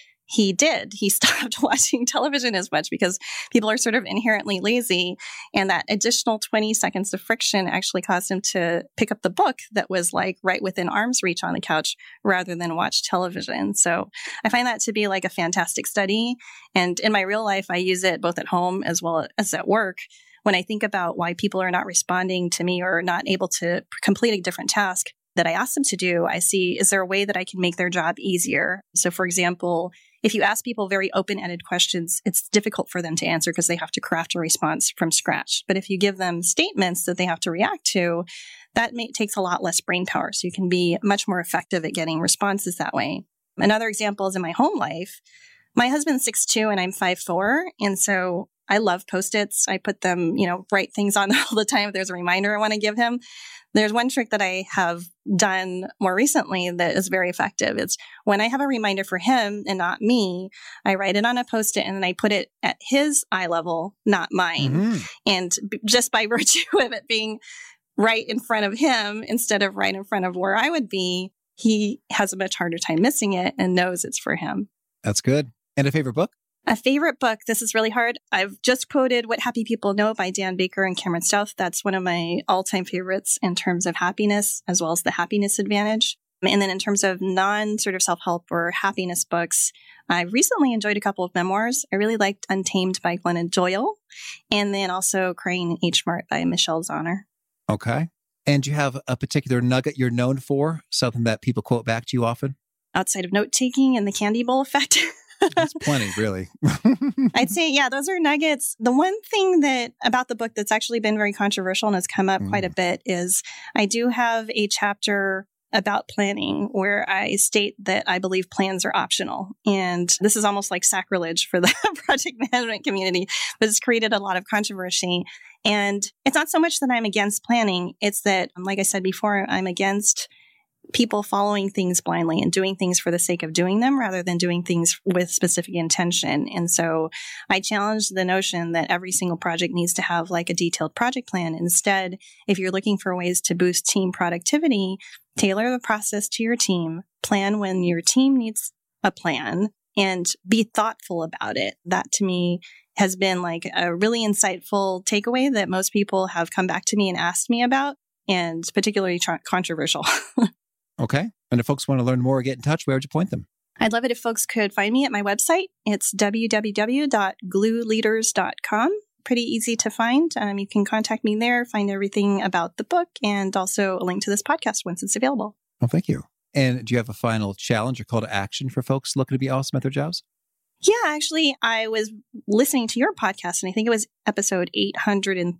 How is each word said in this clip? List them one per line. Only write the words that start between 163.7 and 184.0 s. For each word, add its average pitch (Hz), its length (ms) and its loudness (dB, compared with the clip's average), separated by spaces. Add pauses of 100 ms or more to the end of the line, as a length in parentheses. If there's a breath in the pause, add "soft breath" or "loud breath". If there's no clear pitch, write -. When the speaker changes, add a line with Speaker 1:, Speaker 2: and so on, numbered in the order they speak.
Speaker 1:
I'd 226 120 2
love 233 120 0
it 240 60 2
if 233 80 -4
folks 233 280 -2
could 208 260 0
find 208 200 0
me 262 120 4
at 262 60 -2
my 202 120 -2
website. 330 440 0 (180)
It's 208 280 0
w 214 360 0
w 214 240 0
w 247 340 0
dot 208 280 2 (140)
glue 220 340 2
leaders 220 500 0
dot - 300 -2
com. 240 280 2 (340)
Pretty 240 180 0
easy 233 340 -2
to 220 140 0
find. 254 460 2
Um, 202 220 -2
you 202 100 -4
can 202 160 2
contact 220 400 -2
me 214 100 2
there, 240 300 2
find 202 260 0
everything 202 520 2
about 185 340 -2
the 214 80 -4
book, 349 240 0 (140)
and 202 340 0
also 190 420 0
a - 60 -4
link 185 200 -2
to 202 60 -2
this 208 120 0
podcast - 420 -2
once 175 180 -6
it's 202 140 -2
available. 254 400 -2 (240)
Speaker 2:
Well, 123 80 2
thank 170 200 0
you. 135 160 -2 (300)
And 127 300 2
do 110 100 -2
you 123 40 4
have 110 100 -2
a 107 60 -10
final 107 400 -2
challenge 120 460 -2
or 98 40 -10
call 113 160 0
to 110 120 -6
action 101 360 -4
for 123 140 -4
folks - 340 -2
looking 135 180 0
to 127 60 0
be 131 80 -2
awesome 135 300 -2
at 127 40 -4
their 131 80 0
jobs? 143 320 -4 (580)
Speaker 1:
Yeah, 415 140 6 (120)
actually, 302 560 0
I 226 260 0
was 220 240 -2 (340)
listening 233 420 4
to 233 120 -2
your 349 140 2
podcast, 190 480 -2
and 185 80 -4
I - 20 -6
think 220 140 0
it 233 40 2
was 220 160 0 (200)